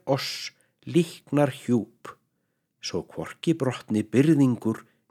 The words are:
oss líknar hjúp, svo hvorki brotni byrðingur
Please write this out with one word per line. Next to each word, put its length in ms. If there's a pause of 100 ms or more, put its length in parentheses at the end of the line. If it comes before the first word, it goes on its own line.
oss 520 (340)
líknar 640
hjúp, 640 (680)
svo 200
hvorki 520
brotni 480
byrðingur 800 (280)